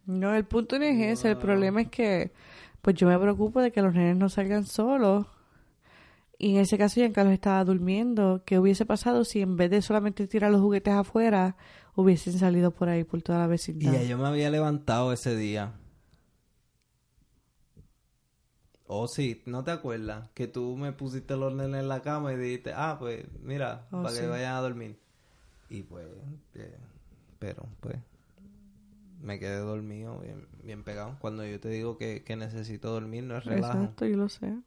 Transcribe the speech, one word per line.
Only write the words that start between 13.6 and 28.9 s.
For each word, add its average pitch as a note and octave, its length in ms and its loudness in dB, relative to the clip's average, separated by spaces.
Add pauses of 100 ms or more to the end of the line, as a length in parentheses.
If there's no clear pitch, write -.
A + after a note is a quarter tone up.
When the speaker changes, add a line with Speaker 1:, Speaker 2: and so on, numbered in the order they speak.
Speaker 2:
Y - 20 4
ya B2 80 2
yo B2 140 -2
me C3+ 100 0
había D3 220 0
levantado D3 640 0
ese A#2+ 240 -2
día. G#2 360 -4 (3250)
Oh, G#2+ 200 -6
sí, B2 380 -6
¿no B2+ 180 -8
te E3+ 80 -6
acuerdas? A2+ 640 -8
Que B2 120 -6
tú B2 300 -6
me C#3+ 160 -8
pusiste C3+ 420 -8
los C3+ 180 -4
nenes C3+ 280 -6
en C3+ 60 -6
la C3 140 -6
cama D3 320 -6
y B2+ 40 -6
dijiste, B2 380 -6
"Ah, D3+ 240 -6
pues, A#2+ 260 -10 (160)
mira, B2+ 500 -8
Speaker 1:
Oh, F3+ 120 -6
Speaker 2:
para A#2+ 100 -4
que A#2+ 80 -6
Speaker 1:
sí. - 60 -4
Speaker 2:
vayan B2+ 280 -4
a C3 60 -4
dormir." A#2 380 -8 (680)
Y G2 140 -12
pues, F2 220 -18 (480)
eh, A2 240 -18 (640)
pero, - 280 -12 (120)
pues, - 180 -12 (1200)